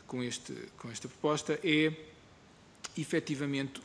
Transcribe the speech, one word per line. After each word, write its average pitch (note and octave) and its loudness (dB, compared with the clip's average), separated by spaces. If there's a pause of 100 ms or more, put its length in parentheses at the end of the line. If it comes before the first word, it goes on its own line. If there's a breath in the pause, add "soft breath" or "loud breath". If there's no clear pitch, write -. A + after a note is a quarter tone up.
com B2+ -4
este, B2 -6 (240)
com A#2 -12
esta A2+ -10
proposta, D3+ 2
é, D#3 6 (1040)
efetivamente, C#3 0